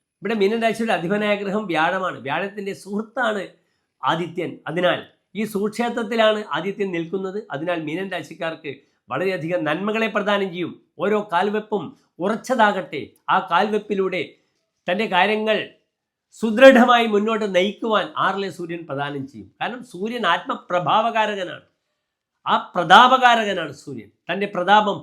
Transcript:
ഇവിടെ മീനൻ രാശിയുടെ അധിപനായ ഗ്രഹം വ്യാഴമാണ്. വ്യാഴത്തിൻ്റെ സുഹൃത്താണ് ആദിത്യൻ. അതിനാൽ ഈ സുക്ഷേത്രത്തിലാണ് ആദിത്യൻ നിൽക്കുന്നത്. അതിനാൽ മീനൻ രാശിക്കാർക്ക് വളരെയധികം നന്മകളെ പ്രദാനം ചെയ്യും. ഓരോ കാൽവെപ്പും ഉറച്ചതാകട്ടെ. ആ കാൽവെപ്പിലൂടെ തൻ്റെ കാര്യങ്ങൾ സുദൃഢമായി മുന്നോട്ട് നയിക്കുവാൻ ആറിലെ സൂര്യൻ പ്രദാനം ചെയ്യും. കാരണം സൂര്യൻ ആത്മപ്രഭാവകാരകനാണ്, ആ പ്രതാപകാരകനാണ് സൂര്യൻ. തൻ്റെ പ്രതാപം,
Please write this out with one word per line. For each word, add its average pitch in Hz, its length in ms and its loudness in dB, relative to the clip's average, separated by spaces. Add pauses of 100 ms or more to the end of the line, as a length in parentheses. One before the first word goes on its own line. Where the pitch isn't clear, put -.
(200)
ഇവിടെ 214 200 -4
മീനൻ 214 240 2
രാശിയുടെ 226 320 0
അധിപനായ 208 460 0
ഗ്രഹം 202 280 -4
വ്യാഴമാണ്. 170 560 -2
വ്യാഴത്തിൻ്റെ 196 560 -6
സുഹൃത്താണ് 214 600 -4 (580)
ആദിത്യൻ. 165 480 -4 (200)
അതിനാൽ 165 280 0 (400)
ഈ 220 140 -2
സുക്ഷേത്രത്തിലാണ് 220 880 0 (140)
ആദിത്യൻ 190 400 -4
നിൽക്കുന്നത്. 185 420 -6 (160)
അതിനാൽ 170 320 -4
മീനൻ 185 300 -6
രാശിക്കാർക്ക് 160 560 -10 (400)
വളരെയധികം 175 560 -2
നന്മകളെ 214 480 -2
പ്രദാനം 196 400 0
ചെയ്യും. 170 180 -6 (300)
ഓരോ 208 160 2 (120)
കാൽവെപ്പും 202 540 -2 (380)
ഉറച്ചതാകട്ടെ. 202 800 0 (300)
ആ 180 40 4 (140)
കാൽവെപ്പിലൂടെ 190 720 -2 (640)
തൻ്റെ 196 280 0
കാര്യങ്ങൾ 214 420 2 (840)
സുദൃഢമായി 240 720 8
മുന്നോട്ട് 208 340 0 (100)
നയിക്കുവാൻ 196 500 0 (160)
ആറിലെ 196 320 -2
സൂര്യൻ 175 320 -10
പ്രദാനം 143 420 -6
ചെയ്യും. 98 200 -18 (100)
കാരണം 214 320 -6
സൂര്യൻ 220 400 -6
ആത്മപ്രഭാവകാരകനാണ്, 190 1300 -2 (880)
ആ - 20 2 (180)
പ്രതാപകാരകനാണ് 208 1120 6
സൂര്യൻ. 117 260 -14 (200)
തൻ്റെ 190 260 -2
പ്രതാപം, 196 480 4